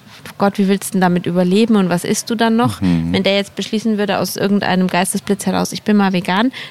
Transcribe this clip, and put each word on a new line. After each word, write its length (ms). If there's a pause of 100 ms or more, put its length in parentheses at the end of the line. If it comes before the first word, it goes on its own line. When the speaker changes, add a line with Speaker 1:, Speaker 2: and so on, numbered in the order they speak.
(400)
Speaker 1:
Gott, 180
wie 100
willst 220
du 40
denn 80
damit 260
überleben 480
und 140
was 140
isst 280
du 40
dann 200
noch? 260
Speaker 2:
Mhm. 320
Speaker 1:
Wenn 80
der 140
jetzt 200
beschließen 440
würde, 180
aus 200
irgendeinem 500
Geistesblitz 580
heraus, 260
ich 120
bin 140
mal 160
vegan, 380 (200)